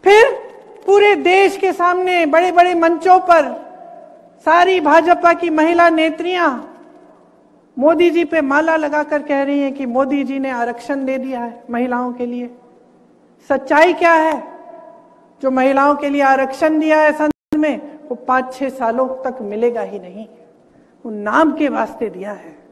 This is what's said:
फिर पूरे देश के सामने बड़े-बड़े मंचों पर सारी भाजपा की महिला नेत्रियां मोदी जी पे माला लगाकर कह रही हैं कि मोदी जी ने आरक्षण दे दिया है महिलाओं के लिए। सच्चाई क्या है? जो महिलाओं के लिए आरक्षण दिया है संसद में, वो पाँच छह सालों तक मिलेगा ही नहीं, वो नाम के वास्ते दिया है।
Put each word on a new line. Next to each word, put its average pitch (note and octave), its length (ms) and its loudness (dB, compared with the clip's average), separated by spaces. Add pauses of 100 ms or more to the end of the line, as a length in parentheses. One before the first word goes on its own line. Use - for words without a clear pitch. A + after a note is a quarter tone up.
फिर G#4+ 280 6 (540)
पूरे G#4 280 4
देश F#4 420 2
के F#4+ 160 -2
सामने F4+ 540 0
बड़े-बड़े F4 480 4
मंचों E4+ 440 4
पर E4 500 0 (760)
सारी F4+ 360 2
भाजपा E4 520 4
की E4+ 180 -2
महिला E4+ 400 2
नेत्रियां D#4+ 680 -2 (1200)
मोदी E4 320 4
जी E4 140 0
पे D#4+ 160 -2
माला D4+ 360 0
लगाकर D4+ 460 -2
कह C#4+ 200 -2
रही C#4+ 180 -2
हैं C#4 140 -4
कि C#4 120 -8
मोदी C4+ 380 -2
जी C4+ 140 -6
ने C4+ 120 -4
आरक्षण A#3+ 540 -6
दे C4 140 -4
दिया B3+ 220 -8
है A#3 300 -12
महिलाओं B3 420 -4
के B3 140 -8
लिए। A#3+ 240 -10 (1000)
सच्चाई D#4 440 2
क्या E4+ 200 2
है? D#4 460 0 (840)
जो C4+ 80 -2
महिलाओं C4+ 440 2
के C#4+ 140 -4
लिए C#4+ 140 0
आरक्षण C4+ 560 0
दिया D#4 220 2
है D4+ 120 4
संसद - 440 -4
में, D4 420 -4 (100)
वो B3 60 -8
पाँच B3+ 400 -4
छह C#4 140 -6
सालों B3+ 400 -4
तक B3+ 340 -8
मिलेगा A3 380 -4
ही G3+ 180 -10
नहीं, F#3+ 280 -18 (760)
वो A#3+ 60 -12
नाम A3 420 -2
के D4+ 160 -2
वास्ते A3 420 -6
दिया F#3 220 -14
है। E3+ 260 -20 (140)